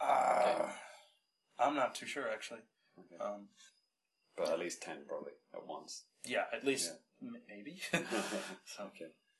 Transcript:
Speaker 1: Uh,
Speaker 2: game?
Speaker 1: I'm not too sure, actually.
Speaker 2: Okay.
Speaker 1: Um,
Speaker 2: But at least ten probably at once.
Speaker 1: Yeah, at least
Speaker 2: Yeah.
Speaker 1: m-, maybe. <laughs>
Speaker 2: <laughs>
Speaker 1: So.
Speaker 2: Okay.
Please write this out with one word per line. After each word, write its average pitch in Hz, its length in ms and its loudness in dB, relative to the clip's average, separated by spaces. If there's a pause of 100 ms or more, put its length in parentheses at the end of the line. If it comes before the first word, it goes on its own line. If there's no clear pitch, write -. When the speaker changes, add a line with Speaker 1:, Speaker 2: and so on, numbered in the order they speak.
Speaker 1:
Uh, 127 420 6 (240)
Speaker 2:
game? - 60 -6 (840)
Speaker 1:
I'm 139 180 6
not 127 200 2
too 123 100 -8
sure, 123 240 -2
actually. 110 320 -6 (380)
Speaker 2:
Okay. 90 180 -20
Speaker 1:
Um, 104 300 -4 (880)
Speaker 2:
But 78 140 2
at 82 100 4
least 87 220 -4
ten 76 240 -10
probably 71 280 -6 (200)
at - 120 -8
once. - 380 -10 (220)
Speaker 1:
Yeah, 110 260 2
at - 140 -4
least 135 300 2 (260)
Speaker 2:
Yeah. 127 80 -8
Speaker 1:
m-, 117 180 -12
maybe. 107 380 -12
<laughs> - 60 -6
Speaker 2:
<laughs> 101 760 -2
Speaker 1:
So. - 220 -10
Speaker 2:
Okay. - 240 -14 (280)